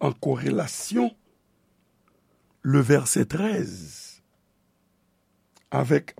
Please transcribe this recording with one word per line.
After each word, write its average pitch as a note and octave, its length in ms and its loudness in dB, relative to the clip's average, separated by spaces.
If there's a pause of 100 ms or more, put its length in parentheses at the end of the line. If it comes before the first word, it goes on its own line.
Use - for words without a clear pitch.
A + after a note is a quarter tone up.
en D3 120 2
corrélation G3+ 1040 -2 (1400)
le C#3 200 4
verset C3+ 440 4
treize C#3 1000 -6 (1500)
avec C3+ 500 0